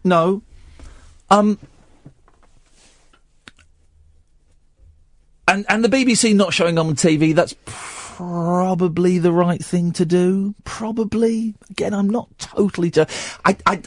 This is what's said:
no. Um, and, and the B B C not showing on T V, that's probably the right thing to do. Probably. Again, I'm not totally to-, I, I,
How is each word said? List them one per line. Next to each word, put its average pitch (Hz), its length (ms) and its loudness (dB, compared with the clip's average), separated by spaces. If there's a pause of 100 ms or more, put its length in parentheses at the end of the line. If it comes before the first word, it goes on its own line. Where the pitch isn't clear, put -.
no. 185 360 2 (880)
Um, 208 300 2 (3750)
and, 196 220 0
and 220 160 0
the 226 60 2
B 262 160 2
B 240 100 4
C 220 180 2
not 196 200 2
showing 170 260 0
on 160 160 0
T 156 220 2
V, 156 160 2
that's 160 200 2 (120)
probably 175 1500 -2
the 170 140 2
right 175 280 0
thing 175 300 -2
to 175 140 -2
do. 190 580 0
Probably. 226 920 -4 (140)
Again, 202 240 -6
I'm 202 160 0
not 233 280 -4
totally 180 540 -2
to-, 156 160 2 (360)
I, 190 220 2
I, - 200 2